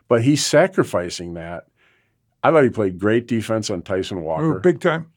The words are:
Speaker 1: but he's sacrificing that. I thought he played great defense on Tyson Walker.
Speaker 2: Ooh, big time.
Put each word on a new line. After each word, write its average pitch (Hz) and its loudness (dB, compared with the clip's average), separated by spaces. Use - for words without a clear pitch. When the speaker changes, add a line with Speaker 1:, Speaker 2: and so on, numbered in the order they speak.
Speaker 1:
but 117 4
he's 143 2
sacrificing 95 0
that. 82 -12
I 131 4
thought 156 4
he 120 2
played 92 -4
great 113 0
defense 110 -4
on 87 -6
Tyson 92 -6
Walker. 92 -2
Speaker 2:
Ooh, - -12
big 160 2
time. 165 -2